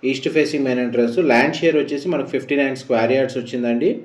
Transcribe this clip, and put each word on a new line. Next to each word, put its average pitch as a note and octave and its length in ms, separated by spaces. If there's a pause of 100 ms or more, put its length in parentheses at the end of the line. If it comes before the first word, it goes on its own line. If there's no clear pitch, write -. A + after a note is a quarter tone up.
ఈస్ట్ C3 260
ఫేసింగ్ D3+ 320
మెయిన్ B2 160
ఎంట్రన్స్. A#2+ 360 (120)
ల్యాండ్ C3+ 280
షేర్ D#3+ 220
వచ్చేసి C#3+ 320
మనకు C#3 200
ఫిఫ్టీ C3+ 280
నైన్ C3+ 200
స్క్వేర్ A#2 340
యార్డ్స్ C3+ 260
వచ్చిందండి. A#2+ 480 (160)